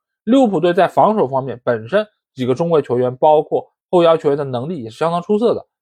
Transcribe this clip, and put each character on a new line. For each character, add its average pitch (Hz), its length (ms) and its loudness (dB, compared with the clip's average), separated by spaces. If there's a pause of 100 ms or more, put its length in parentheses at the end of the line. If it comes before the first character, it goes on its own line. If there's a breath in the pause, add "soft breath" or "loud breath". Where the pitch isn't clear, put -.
(240)
利 233 140 2
物 262 100 4
浦 190 120 -2
队 175 140 0
在 175 140 2
防 175 280 2
守 175 120 0
方 135 160 -4
面 123 200 -10
本 117 240 -4
身 208 200 -2 (260)
几 127 120 -6
个 127 100 0
中 170 140 -2
卫 160 120 2
球 123 160 -2
员， 127 200 -2
包 151 240 4
括 151 300 -4 (200)
后 180 120 2
腰 165 120 4
球 156 140 -2
员 143 80 0
的 147 60 -4
能 131 260 -6
力 165 140 -10
也 110 60 -12
是 107 80 -20
相 165 140 -2
当 175 100 -4
出 208 160 -2
色 214 160 0
的， - 140 -10 (140)